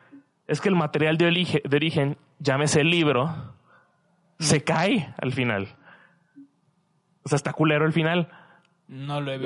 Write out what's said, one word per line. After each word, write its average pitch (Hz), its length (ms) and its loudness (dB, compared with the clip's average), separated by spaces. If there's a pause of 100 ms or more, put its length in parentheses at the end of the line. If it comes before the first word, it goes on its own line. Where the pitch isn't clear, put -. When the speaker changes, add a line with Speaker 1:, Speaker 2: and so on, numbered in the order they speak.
(460)
Speaker 1:
es 151 160 -2
que 202 80 2
el 190 60 4
material 156 420 2
de 170 80 4
olige-, 170 420 0
de 139 80 2
origen, 143 400 0 (220)
llámese 147 420 2
el 165 100 4
libro, 151 360 2 (1120)
Speaker 2:
Mm. 165 60 -12
Speaker 1:
se 151 220 2
cae 170 560 0
al 127 120 -4
final. 110 360 -2 (1600)
O - 40 -14
sea, 147 80 0
está - 160 -4
culero 156 340 2
el 160 60 0
final. 165 360 0 (600)
Speaker 2:
No 139 320 -8
lo 139 120 -6
he 135 120 -6